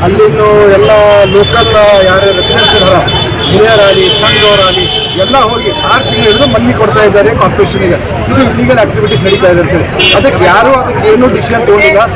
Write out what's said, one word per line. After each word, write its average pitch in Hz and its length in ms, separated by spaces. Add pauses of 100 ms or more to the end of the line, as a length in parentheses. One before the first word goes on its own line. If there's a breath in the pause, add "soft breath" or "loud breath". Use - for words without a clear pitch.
ಅಲ್ಲಿನ್ನು 208 680
ಎಲ್ಲ 202 200 (460)
ಲೋಕಲ್ 208 680
ಯಾರೇ 190 260
ರೆಸಿಡೆನ್ಸ್ 220 440
ಇದಾರ, 185 200 (480)
ಹಿರಿಯರಾಗಲಿ, 196 680
ಸಂಘದವರಾಗಲಿ 202 1080
ಎಲ್ಲ 214 180
ಹೋಗಿ 233 340
ಆರು 226 320
ತಿಂಗಳು 226 280
ಹಿಡಿದು 247 160
ಮನವಿ 233 260
ಕೊಡ್ತಾ 214 300
ಇದ್ದಾರೆ 202 260
ಕಾರ್ಪೊರೇಷನ್‌ಗೆ. - 1000
ಇದು 262 100
ಇಲ್ಲಿಗಲ್ 240 380
ಆಕ್ಟಿವಿಟೀಸ್ 208 420
ನಡೀತಾ 190 260
ಇದೆ 175 140
ಅಂತೇಳಿ. 180 520
ಅದಕ್ಕೆ 196 300
ಯಾರು 226 300
ಅದಕ್ಕೆ 247 400
ಏನೂ 247 140
ಡಿಸಿಷನ್ 233 400
ತಗೊಂಡಿಲ್ಲ. 208 320 (160)